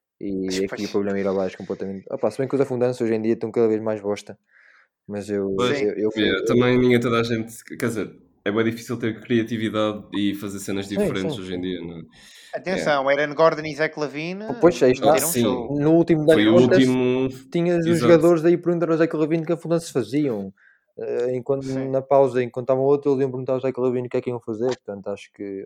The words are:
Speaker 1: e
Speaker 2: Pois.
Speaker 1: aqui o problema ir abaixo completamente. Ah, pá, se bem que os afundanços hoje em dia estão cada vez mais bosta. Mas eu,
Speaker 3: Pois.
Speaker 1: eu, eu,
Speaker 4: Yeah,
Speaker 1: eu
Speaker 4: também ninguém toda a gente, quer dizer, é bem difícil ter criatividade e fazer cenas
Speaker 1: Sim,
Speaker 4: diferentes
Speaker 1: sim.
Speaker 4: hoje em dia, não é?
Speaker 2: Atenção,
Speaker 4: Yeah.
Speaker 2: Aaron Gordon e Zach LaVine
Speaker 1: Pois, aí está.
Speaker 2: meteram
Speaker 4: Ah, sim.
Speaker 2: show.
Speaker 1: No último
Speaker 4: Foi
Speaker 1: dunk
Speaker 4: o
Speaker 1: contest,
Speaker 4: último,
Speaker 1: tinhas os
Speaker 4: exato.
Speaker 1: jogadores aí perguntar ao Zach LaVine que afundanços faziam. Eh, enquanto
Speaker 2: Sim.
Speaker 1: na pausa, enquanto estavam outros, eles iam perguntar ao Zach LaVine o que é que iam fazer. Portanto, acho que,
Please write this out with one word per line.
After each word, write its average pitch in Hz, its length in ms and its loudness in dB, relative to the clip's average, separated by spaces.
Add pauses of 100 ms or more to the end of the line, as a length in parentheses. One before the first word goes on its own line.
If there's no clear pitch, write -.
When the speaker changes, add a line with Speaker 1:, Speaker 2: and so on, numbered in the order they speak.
(200)
Speaker 1:
e 95 260 -6
Speaker 2:
Pois. 95 260 -4
Speaker 1:
aqui 107 140 -8
o - 40 -10
problema 101 280 -2
ir 98 100 -2
abaixo 95 280 -2
completamente. 98 540 -10
Ah, - 80 -6
pá, - 120 -2
se - 80 -6
bem 131 100 -4
que - 60 -4
os 131 60 2
afundanços 123 400 0
hoje 113 140 2
em 110 80 0
dia 113 120 2
estão 110 180 -4
cada 117 160 4
vez 110 120 0
mais 110 200 -4
bosta. 101 380 -6 (680)
Mas 101 240 -8
eu, 98 260 -2
Speaker 3:
Pois. 123 240 0
Speaker 1:
eu, 104 140 0
eu, 104 200 -2
Speaker 4:
Yeah, 98 260 2
Speaker 1:
eu - 40 -4
Speaker 4:
também 123 340 4
ninguém 123 220 4
toda 117 200 0
a - 20 2
gente, 113 320 -4 (240)
quer 123 80 -2
dizer, 104 280 -6 (300)
é 101 80 -2
bem 110 120 2
difícil 113 340 -4
ter 113 240 -4
criatividade 107 880 -2
e 98 220 0
fazer 101 240 -8
cenas 98 280 -6
Speaker 1:
Sim, 98 120 -6
Speaker 4:
diferentes 95 360 -2
Speaker 1:
sim. 101 60 -10
Speaker 4:
hoje 92 140 -10
em 90 80 -6
dia, 92 180 -6
não 85 180 -12
é? 82 40 -14 (560)
Speaker 2:
Atenção, 160 460 -2
Speaker 4:
Yeah. 139 180 2
Speaker 2:
Aaron 147 120 -4
Gordon 156 300 2
e 151 100 -8
Zach 156 240 -4
LaVine 160 460 -6 (160)
Speaker 1:
Pois, 170 220 4
aí 127 100 8
está. 131 140 -2
Speaker 2:
meteram 151 220 4
Speaker 4:
Ah, - 40 -2
sim. 120 100 0
Speaker 2:
show. 117 360 -2
Speaker 1:
No 151 160 2
último 165 360 4
Speaker 4:
Foi 131 140 6
Speaker 1:
dunk 107 40 4
Speaker 4:
o 117 140 8
Speaker 1:
contest, 127 260 6
Speaker 4:
último, 127 400 2 (220)
Speaker 1:
tinhas 170 280 0
os 165 80 -2
Speaker 4:
exato. 170 160 2
Speaker 1:
jogadores 165 420 6
aí 175 140 4
perguntar 170 320 0
ao 165 80 2
Zach 165 180 2
LaVine 156 300 0
que 170 60 -2
afundanços 165 380 -4
faziam. 113 600 -2 (480)
Eh, 120 360 -4
enquanto 139 280 -2
Speaker 2:
Sim. 131 260 -4
Speaker 1:
na 135 120 0
pausa, 131 400 4
enquanto 123 240 -6
estavam 131 160 2
outros, 143 320 2
eles 131 80 0
iam 135 80 0
perguntar 131 220 -4
ao 131 80 0
Zach 127 200 -4
LaVine 123 280 0
o - 20 -20
que 127 60 -2
é 123 40 -2
que 123 100 -4
iam 120 100 -6
fazer. 113 260 -4
Portanto, 101 420 -8
acho - 240 -10
que, 98 340 -10